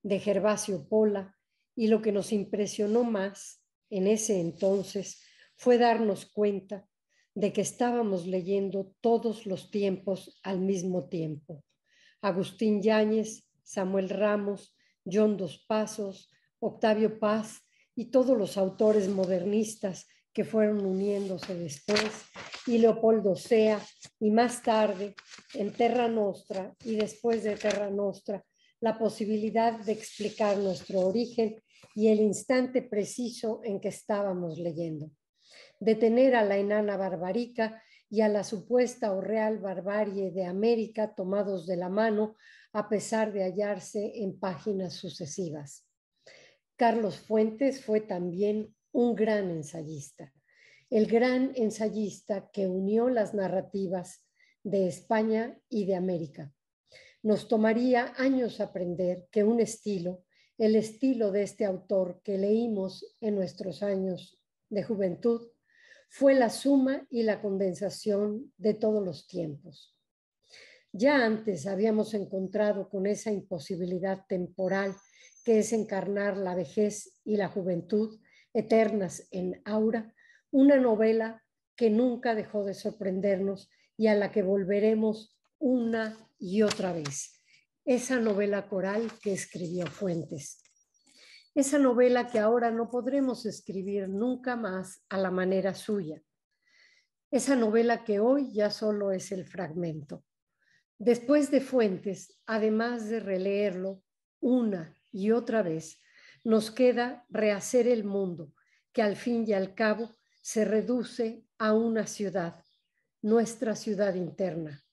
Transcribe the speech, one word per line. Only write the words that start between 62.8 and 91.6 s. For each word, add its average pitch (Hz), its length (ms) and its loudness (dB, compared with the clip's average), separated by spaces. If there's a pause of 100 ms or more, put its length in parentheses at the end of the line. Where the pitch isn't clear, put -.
en 214 140 -2
nuestros 185 480 -4
años 190 580 -4 (300)
de 202 140 -2
juventud, 220 640 -2 (600)
fue 269 260 6
la 247 140 6
suma 269 640 2
y 226 140 0
la 208 180 0
condensación 202 1120 -2
de 214 180 0
todos 214 300 0
los 156 220 -8
tiempos. 165 720 -10 (960)
Ya 254 320 4
antes 214 420 -2
habíamos 214 480 0
encontrado 196 720 -2
con 190 180 -4
esa 208 260 -2
imposibilidad 185 960 -6
temporal 190 640 -2 (500)
que 220 140 6
es 214 140 2
encarnar 202 640 -2
la 185 180 -4
vejez 202 720 -2
y 214 120 0
la 190 120 0
juventud 185 720 -2 (320)
eternas 214 800 0
en 185 320 -6
Aura, 220 500 -2 (380)
una 277 240 8
novela 226 680 2 (320)
que 226 160 4
nunca 240 460 2
dejó 208 280 -4
de 196 100 -4
sorprendernos 196 920 -2 (280)
y 220 100 2
a 214 80 6
la 202 160 2
que 208 120 0
volveremos 208 920 0 (220)
una 226 580 0 (220)
y 202 240 0
otra 202 300 0
vez. 147 500 -10 (420)
Esa 254 360 0
novela 202 480 0
coral 202 420 -2 (100)
que 202 120 -4
escribió 170 540 -6
Fuentes. 165 720 -6 (920)
Esa 285 240 2